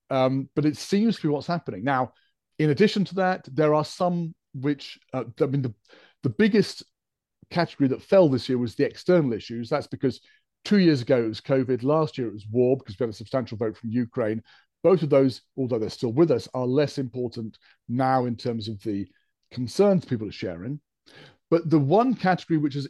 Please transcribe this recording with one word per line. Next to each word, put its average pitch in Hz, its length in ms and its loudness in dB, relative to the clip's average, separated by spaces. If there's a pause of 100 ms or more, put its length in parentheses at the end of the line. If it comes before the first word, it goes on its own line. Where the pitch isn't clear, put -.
um, 135 460 0
but 147 100 0
it 151 120 -2
seems 208 400 0
to - 60 -20
be 165 40 0
what's 143 180 -2
happening. 131 380 -6
Now, 127 300 -2 (440)
in 156 120 2
addition 196 360 2
to 175 100 -8
that, 185 360 -2
there 151 240 2
are 151 80 2
some 175 500 -4 (200)
which, 139 440 -6 (160)
uh, 131 120 -4 (160)
I 156 40 2
mean, 135 160 -2
the, 120 120 -4 (500)
the 131 60 0
biggest 202 520 2 (720)
category 156 380 0
that 131 120 -4
fell 190 280 6
this 131 180 -2
year 127 100 0
was 120 160 -4
the 139 120 0
external 151 480 0
issues. 113 360 -8
That's 143 180 -4
because 123 340 -4 (420)
two 208 160 4
years 160 220 4
ago 123 200 2
it 117 60 0
was 110 140 -8
covid, 131 420 0
last 151 340 0
year 123 100 -4
it 101 60 -10
was 104 160 -16
war 123 280 2
because 110 200 -12
we 131 60 -4
had 117 60 -2
a 107 80 -12
substantial 117 400 -6
vote 110 180 -4
from 117 160 -10
Ukraine. 113 500 -2 (420)
Both 170 200 4
of 151 60 0
those, 139 320 4 (160)
although 123 200 -2
they're 107 120 -4
still 117 240 -4
with 156 180 4
us, 120 220 -2
are 127 120 -4
less 135 320 0
important 123 600 -8 (320)
now 131 360 0
in 120 120 -4
terms 117 320 -6
of 107 140 -10
the 101 220 -4 (460)
concerns 180 540 2
people 107 240 -6
are - 20 -12
sharing. 104 480 -10 (720)
But 170 180 0
the 156 100 4
one 202 360 2
category 175 420 0
which 147 160 -2
has 139 160 -6